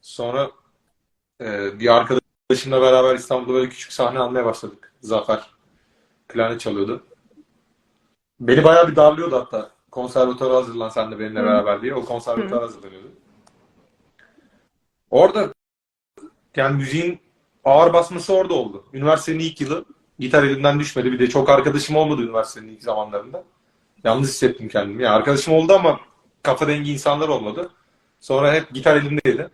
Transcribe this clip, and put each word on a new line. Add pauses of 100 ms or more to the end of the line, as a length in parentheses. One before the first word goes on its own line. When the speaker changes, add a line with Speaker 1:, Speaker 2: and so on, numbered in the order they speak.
Speaker 1:
Sonra, (880)
e,
bir
arkadaşımla
beraber
İstanbul'da
böyle
küçük
sahne
almaya
başladık.
Zafer (800)
klarnet
çalıyordu. (1300)
Beni
bayağı
bir
darlıyordu
hatta. (200)
"Konservatuara
hazırlan
sen
de
benimle
Speaker 2:
Hı.
Speaker 1:
beraber."
diye.
O
konservatuara
Speaker 2:
Hı.
Speaker 1:
hazırlanıyordu. (2000)
Orada (1040)
yani
müziğin (440)
ağır
basması
orada
oldu.
Üniversitenin
ilk
yılı (340)
gitar
elimden
düşmedi.
Bir
de
çok
arkadaşım
olmadı
üniversitenin
ilk
zamanlarında. (600)
Yalnız
hissettim
kendimi.
Yani
arkadaşım
oldu
ama (420)
kafa
dengi
insanlar
olmadı. (500)
Sonra
hep
gitar
elimdeydi.